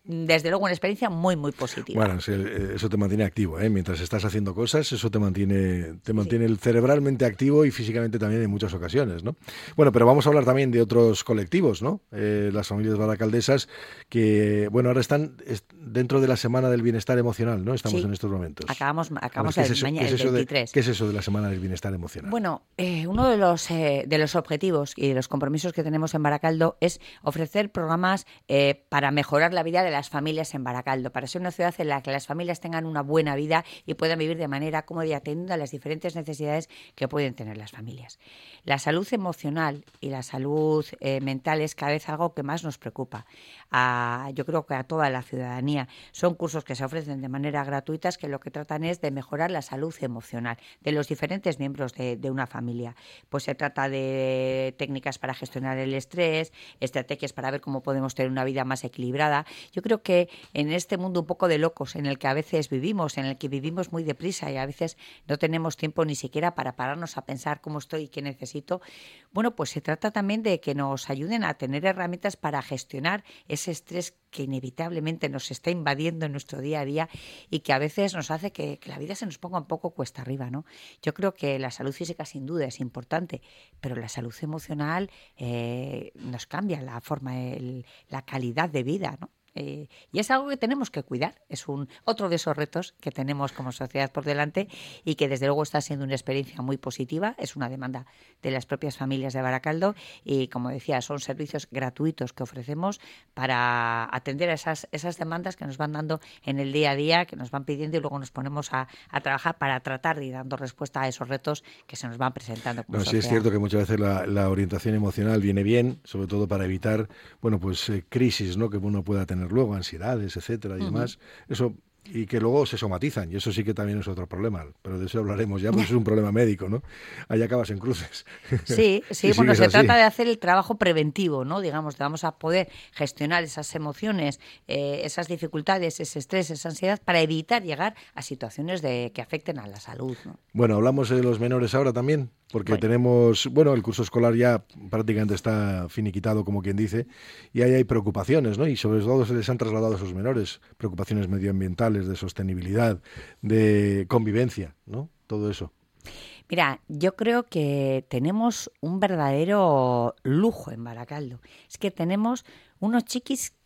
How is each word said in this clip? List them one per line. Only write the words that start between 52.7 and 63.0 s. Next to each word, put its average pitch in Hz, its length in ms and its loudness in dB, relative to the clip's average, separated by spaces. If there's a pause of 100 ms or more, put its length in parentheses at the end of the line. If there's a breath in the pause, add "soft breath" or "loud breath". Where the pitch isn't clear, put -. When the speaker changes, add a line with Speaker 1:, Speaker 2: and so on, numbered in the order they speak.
Speaker 1:
Pues 139 160 -6
se 139 100 -4
trata 139 340 -2
de 131 880 -2
técnicas 135 400 -6
para 127 160 -4
gestionar 131 440 -6
el 135 160 -4
estrés, 160 580 -2 (280 loud breath)
estrategias 135 520 -6
para 131 180 -6
ver 139 100 -4
cómo 135 220 -6
podemos 135 320 -2
tener 131 160 -2
una 131 140 -2
vida 131 200 -2
más 131 200 -4
equilibrada. 143 600 0 (280 loud breath)
Yo 180 100 -6
creo 208 200 0
que 175 260 4 (260 loud breath)
en 147 180 0
este 180 240 -2
mundo 180 240 -2
un 156 60 -2
poco 180 220 2
de 160 100 4
locos 160 380 -2
en 143 100 -4
el 139 120 -2
que - 80 -2
a 135 80 2
veces 156 360 -2
vivimos, 160 480 -2